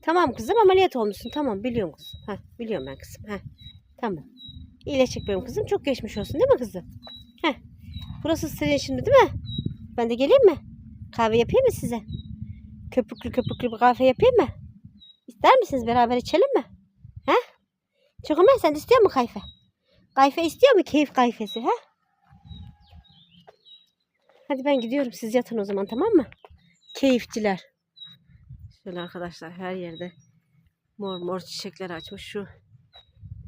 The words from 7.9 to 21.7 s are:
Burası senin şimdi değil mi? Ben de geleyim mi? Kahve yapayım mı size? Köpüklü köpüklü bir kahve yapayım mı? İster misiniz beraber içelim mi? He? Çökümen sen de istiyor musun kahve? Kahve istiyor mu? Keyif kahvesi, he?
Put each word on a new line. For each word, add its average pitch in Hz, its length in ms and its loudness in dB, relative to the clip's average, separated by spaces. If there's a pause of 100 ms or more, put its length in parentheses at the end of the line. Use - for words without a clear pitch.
Burası 311 240 -4
senin 294 280 -2
şimdi 262 300 -4
değil 494 180 8
mi? 294 60 -2 (680)
Ben 233 140 -2
de 240 40 0
geleyim 320 300 6
mi? 330 120 8 (600)
Kahve 226 220 2
yapayım 466 280 2
mı 453 60 2
size? 233 280 -6 (920)
Köpüklü - 380 -4
köpüklü 240 420 -4
bir 226 60 -12
kahve 247 260 4
yapayım 427 320 4
mı? 311 120 4 (760)
İster 392 320 4
misiniz 269 280 -2
beraber 240 300 2
içelim 392 380 2
mi? 311 100 0 (640)
He? 294 80 2 (920)
Çökümen 381 320 6
sen 302 140 2
de 302 40 -6
istiyor 480 220 4
musun 392 140 4
kahve? 240 260 -2 (800)
Kahve 277 260 4
istiyor 494 300 6
mu? 359 80 4
Keyif 285 300 0
kahvesi, 220 480 -2
he? 269 100 -2 (2750)